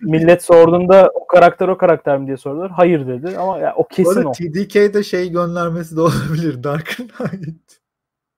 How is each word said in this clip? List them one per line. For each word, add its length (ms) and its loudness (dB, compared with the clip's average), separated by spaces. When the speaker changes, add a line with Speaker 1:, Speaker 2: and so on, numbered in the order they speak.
Speaker 1:
millet 420 2
sorduğunda, 680 6
"O 120 -4
karakter 420 4
o 100 -4
karakter 400 0
mi?" 80 -8
diye 100 -8
sordular. 340 -10
"Hayır." 360 0
dedi 320 -10
ama 200 -6
ya, 160 -4
o 100 -2
Speaker 2:
Bu 40 -6
Speaker 1:
kesin 280 0
Speaker 2:
arada 120 -2
Speaker 1:
o. 40 -4
Speaker 2:
T 220 -8
D 140 -6
K'de 340 0
şey 280 -6
göndermesi 680 -6
de 40 -2
<laughs> 0 -
olabilir, 640 -2
Dark 240 -6
Knight. 960 -14